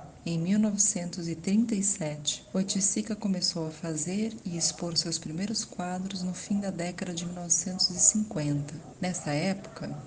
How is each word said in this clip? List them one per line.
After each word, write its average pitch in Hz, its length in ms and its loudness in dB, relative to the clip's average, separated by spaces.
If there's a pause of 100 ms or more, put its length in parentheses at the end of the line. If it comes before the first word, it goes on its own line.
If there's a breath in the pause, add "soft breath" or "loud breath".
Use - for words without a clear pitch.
(260)
em 165 120 2
mil 185 200 4
novecentos 180 680 2
e 165 80 0
trinta 214 400 4
e 190 80 2
sete, - 680 -2
Oiticica 196 640 2
começou 175 500 0
a 160 40 -4
fazer 170 760 -2
e 170 140 -4
expor 170 360 -2
seus 160 220 0
primeiros 190 480 -2
quadros 185 580 -4
no 180 120 -2
fim 202 260 0
da 196 100 -2
década 175 440 -4
de 175 100 -4
mil 175 120 -6
novecentos 180 520 2
e 180 100 -4
cinquenta. 147 760 2 (260)
Nessa 180 300 0
época, 156 600 0 (160)